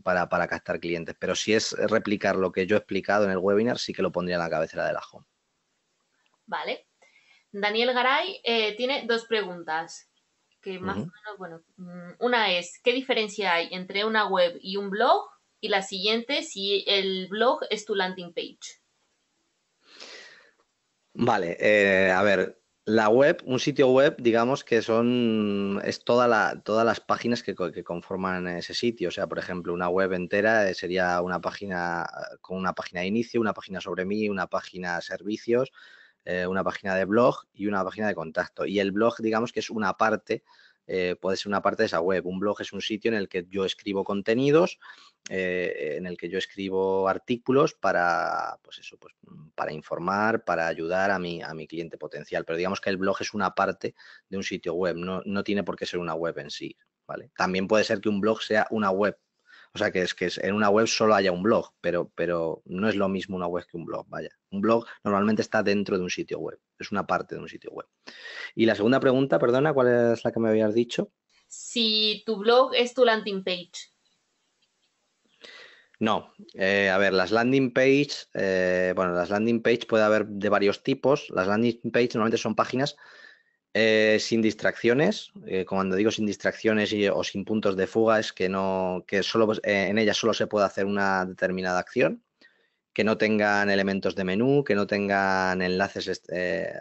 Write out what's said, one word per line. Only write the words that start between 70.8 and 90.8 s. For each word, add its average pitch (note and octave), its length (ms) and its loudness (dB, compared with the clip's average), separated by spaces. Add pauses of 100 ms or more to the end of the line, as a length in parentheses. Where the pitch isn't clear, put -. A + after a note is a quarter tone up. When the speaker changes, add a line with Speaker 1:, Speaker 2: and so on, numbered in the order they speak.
Speaker 2:
Si G#3+ 800 -2
tu A3 120 -2
blog A#3+ 360 4
es A#3+ 200 2
tu B3+ 100 6
landing G#3 400 0
page. - 480 -8 (2000)
Speaker 1:
No, G#2+ 320 -2 (220)
eh, G2 360 4
a F#2+ 80 4
ver, G2 140 4
las F#2 180 2
landing B2 420 2
page, C3+ 380 4 (240)
eh, F#2 640 2
bueno, F#2 160 0
las F2 180 0
landing A2+ 320 0
page A#2 240 2
puede A2 160 4
haber G#2+ 240 4
de G#2 220 -4
varios G2+ 340 2
tipos. C3+ 480 0
Las F#2 160 0
landing A2+ 460 0
page B2 220 2
normalmente A2+ 240 2
son A2 180 -4
páginas, B2+ 400 -2 (800)
eh, A2 460 4
sin A2+ 220 0
distracciones, A#2 880 2 (160)
eh, F#2 180 -2
cuando F#2+ 320 0
digo G#2+ 140 4
sin G#2+ 160 -2
distracciones G#2 640 0
y, G2+ 160 2
o E2 140 0
sin G2 220 -6
puntos G#2 320 0
de F#2+ 100 0
fuga, A2+ 320 4
es A2+ 140 -2
que F#2 160 -2
no, F#2+ 580 -2
que G2 160 0
solo, A2+ 240 2
pues, G#2+ 160 0
eh, G2 280 2
en G#2 80 2
ellas G#2 180 2
solo A2 180 0
se A2 140 -2
puede G#2 180 2
hacer G2 200 -2